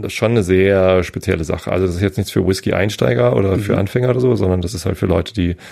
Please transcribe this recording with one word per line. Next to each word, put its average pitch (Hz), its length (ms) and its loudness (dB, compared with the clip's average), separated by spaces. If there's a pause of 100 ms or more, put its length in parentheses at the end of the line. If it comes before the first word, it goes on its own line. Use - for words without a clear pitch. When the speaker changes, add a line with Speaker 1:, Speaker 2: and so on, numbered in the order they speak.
Speaker 1:
schon 110 240 -2
eine 117 100 4
sehr 92 640 4
spezielle 85 400 -4
Sache. 82 260 -6
Also 92 160 0
das 87 80 -4
ist 90 60 -4
jetzt 98 160 0
nichts 101 160 -4
für 95 120 0
Whisky-Einsteiger 120 920 0
oder 98 220 0
für 101 160 -2
Speaker 2:
Mhm. 98 60 0
Speaker 1:
Anfänger 123 300 -2
oder 127 80 -2
so, 127 160 2
sondern 92 260 0
das 87 140 -6
ist 92 120 -10
halt 95 100 -2
für - 100 -2
Leute, 87 280 0
die 87 220 -2 (160)